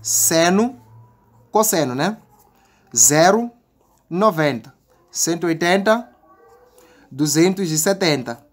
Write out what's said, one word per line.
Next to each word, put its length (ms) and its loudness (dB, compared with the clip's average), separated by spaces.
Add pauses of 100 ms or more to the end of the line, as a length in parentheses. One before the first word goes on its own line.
Seno, 720 0 (760)
cosseno, 420 0
né? 220 -2 (800)
Zero, 520 4 (640)
noventa, 640 -2 (340)
cento 360 -4
e 60 0
oitenta, 600 0 (1000)
duzentos 600 0
e 80 -4
setenta. 760 -2